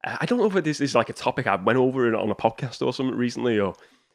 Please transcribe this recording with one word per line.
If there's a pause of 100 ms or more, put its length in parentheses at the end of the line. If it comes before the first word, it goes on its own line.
Uh,
I
don't
know
if
this
is,
like,
a
topic
I
went
over
it
on
a
podcast
or
something
recently,
or, (400)